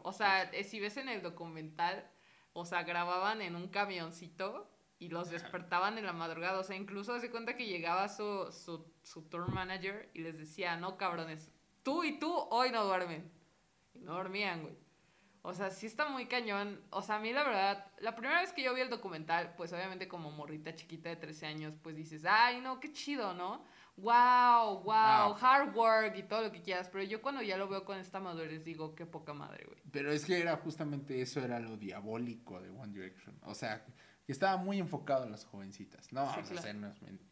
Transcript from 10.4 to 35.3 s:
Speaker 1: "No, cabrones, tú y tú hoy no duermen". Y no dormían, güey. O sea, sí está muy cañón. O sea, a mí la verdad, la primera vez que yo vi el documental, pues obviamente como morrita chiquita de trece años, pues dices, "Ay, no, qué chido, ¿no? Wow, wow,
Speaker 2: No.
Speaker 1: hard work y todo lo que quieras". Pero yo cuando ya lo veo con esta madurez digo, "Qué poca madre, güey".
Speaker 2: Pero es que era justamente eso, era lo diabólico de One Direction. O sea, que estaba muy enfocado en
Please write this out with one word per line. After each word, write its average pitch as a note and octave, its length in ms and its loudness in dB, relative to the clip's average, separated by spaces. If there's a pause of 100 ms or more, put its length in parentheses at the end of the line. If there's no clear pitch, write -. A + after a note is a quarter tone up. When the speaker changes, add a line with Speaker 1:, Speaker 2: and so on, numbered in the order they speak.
Speaker 1:
"No, F#3 200 -4
cabrones, E3 540 -4 (320)
tú D#4+ 220 2
y D4+ 140 -2
tú D#4 140 0 (180)
hoy B3+ 200 4
no A3 140 2
duermen". F3+ 460 0 (640)
Y - 60 -20
no D#3 140 -8
dormían, F#3 480 -4
güey. D3 120 -12 (680)
O F3 120 -6
sea, F#3+ 160 -2
sí - 160 -8
está D4 220 -2
muy C4 180 -4
cañón. G#3 540 -2 (100)
O G3 120 -2
sea, G#3+ 140 0
a - 40 2
mí A3 120 -2
la C#4+ 120 4
verdad, G3 420 2 (140)
la A3+ 160 -2
primera C#4 240 2
vez F#4 120 -2
que C4+ 120 -2
yo B3+ 100 2
vi B3+ 60 2
el B3+ 100 0
documental, E3+ 640 0
pues E3+ 160 -6
obviamente F#3 360 -6
como E3 240 -8
morrita D#3 420 -8
chiquita D#3+ 340 -12
de E3+ 80 -6
trece D#3 300 -10
años, D#3 340 -6
pues D#3+ 140 -10
dices, D#3 340 -10
"Ay, A#3+ 320 6
no, B3+ 200 -6
qué D4+ 120 -8
chido, B3+ 400 -2
¿no? F#3 320 -4 (320)
Wow, A#3+ 840 8
wow, G#3+ 520 8
Speaker 2:
No. G#3 60 -8
Speaker 1:
hard C4 340 8
work A3 420 6
y F#3+ 80 -6
todo A3 180 0
lo G#3+ 100 -2
que E3+ 100 -14
quieras". F#3 260 -2
Pero G3 160 -4
yo G#3 180 -2
cuando C4+ 200 -2
ya F#3+ 140 0
lo G3 120 0
veo G3 160 -2
con G3 140 -6
esta F#3 200 -8
madurez E3 460 -6
digo, D#3 320 -8
"Qué E3+ 100 -10
poca D#3 280 -10
madre, - 320 -10
güey". - 120 -18 (140)
Speaker 2:
Pero C#3+ 200 0
es D3 120 2
que F3+ 160 4
era E3+ 160 4
justamente D3 640 -4
eso, B2+ 180 -2
era B2 200 0
lo A2+ 160 -8
diabólico G#2 840 -6
de F#2+ 100 -14
One G#2+ 220 -12
Direction. G2 500 -12
O G#2 120 -10
sea, A2 300 -6 (420)
que C#3 60 -4
estaba F#3+ 240 4
muy F#3+ 240 0
enfocado C#3 440 0
en A2+ 60 -6